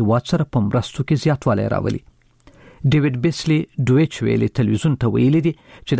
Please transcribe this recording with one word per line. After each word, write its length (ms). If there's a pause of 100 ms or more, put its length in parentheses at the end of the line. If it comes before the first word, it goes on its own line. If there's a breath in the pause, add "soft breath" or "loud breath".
هیواد 320
سره 180
په 160
مرستو 400
کې 160
زیاتوالی 500
راولي. 280 (920 loud breath)
ډیوډ 340
بیسلی 340 (280)
ډویچ 400
ویلي 240 (100)
تلویزیون 440
ته 100
ویلي 320
دي 100
چې 420